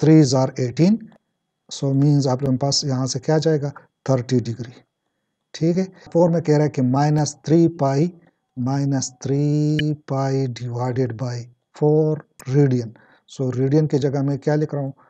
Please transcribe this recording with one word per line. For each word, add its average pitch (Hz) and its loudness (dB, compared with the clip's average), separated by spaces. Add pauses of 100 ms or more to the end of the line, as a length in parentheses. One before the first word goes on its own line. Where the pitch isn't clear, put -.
threes 151 6
are 131 -2 (140)
eighteen, 175 2 (720)
so 139 -4 (100)
means 143 4
आप 127 -2
लोगों 131 0
के 139 -2
पास 139 -2
यहाँ 131 -4
से 127 -8
क्या 156 0 (100)
जाएगा, 143 -2 (380)
थर्टी 123 0
डिग्री। 113 -8 (840)
ठीक 165 -2
है, 190 0 (280)
फ़ोर 170 4
में 170 0
कह 151 2
रहा 151 4
है 147 0
कि 135 -2
माइनस 147 0 (100)
थ्री 165 4 (140)
पाई, 143 0 (460)
माइनस 135 -2 (120)
थ्री 151 0 (140)
पाई 135 -2 (120)
divided 123 -4 (120)
by 120 -6 (420)
four 156 2 (320)
radian। 127 2 (380)
So 131 -6
radian 143 2
की 147 0
जगह 139 -2
मैं 139 -2
क्या 151 -2
लिख 151 -2
रहा 143 -6
हूँ, 135 -8 (180)